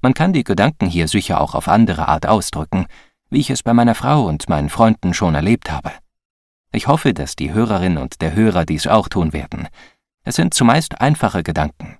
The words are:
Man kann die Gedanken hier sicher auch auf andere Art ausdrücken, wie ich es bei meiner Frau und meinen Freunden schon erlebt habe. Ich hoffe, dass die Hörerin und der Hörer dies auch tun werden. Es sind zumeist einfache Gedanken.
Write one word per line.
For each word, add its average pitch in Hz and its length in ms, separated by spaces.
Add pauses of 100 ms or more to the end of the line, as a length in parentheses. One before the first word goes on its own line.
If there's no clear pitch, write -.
Man 127 120
kann 170 180
die 147 120
Gedanken 101 440
hier 85 200
sicher - 340
auch - 140
auf - 120
andere - 400
Art - 200
ausdrücken, 185 580 (440)
wie 135 100
ich 147 100
es 131 140
bei 120 100
meiner 120 220
Frau 139 300
und 78 220
meinen 73 220
Freunden 110 440
schon 85 220
erlebt 90 360
habe. - 200 (800)
Ich - 160
hoffe, 139 260
dass 73 220
die - 180
Hörerin 110 440
und - 240
der 80 120
Hörer 92 320
dies 78 220
auch 107 220
tun 82 240
werden. - 340 (560)
Es - 120
sind 170 180
zumeist 139 480
einfache 120 420
Gedanken. - 560